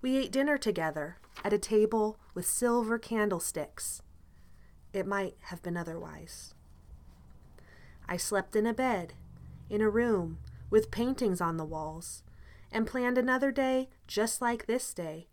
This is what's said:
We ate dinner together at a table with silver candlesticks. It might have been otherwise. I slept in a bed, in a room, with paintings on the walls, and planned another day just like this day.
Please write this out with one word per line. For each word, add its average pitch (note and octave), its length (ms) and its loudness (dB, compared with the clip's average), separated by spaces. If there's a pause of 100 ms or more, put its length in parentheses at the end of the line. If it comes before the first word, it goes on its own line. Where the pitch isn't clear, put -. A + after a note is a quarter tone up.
We C4 160 2
ate C4 120 0
dinner C#4 280 4
together D#3+ 580 -2 (260)
at G#3 120 2
a G3+ 40 4
table G#3+ 600 4 (160)
with F3+ 120 -4
silver A#3 520 2
candlesticks. - 1040 -2 (920)
It F#3+ 140 -2
might G3 380 -2
have F3 180 -10
been F3 140 -4
otherwise. E3 760 -10 (1500)
I F3+ 120 -4
slept - 380 -2
in G#3+ 100 4
a A#3 80 2
bed, A3+ 400 0 (560)
in G#3 100 0
a G#3+ 80 6
room, G3+ 500 2 (300)
with G#3+ 220 6
paintings A#3 500 0
on E3 160 2
the D#3+ 80 -4
walls, D#3 580 -8 (480)
and A3 160 0
planned B3 300 2
another B3+ 340 4
day C4 380 2 (180)
just A3+ 360 0
like A#3 240 0
this B3 260 0
day. E3 400 -8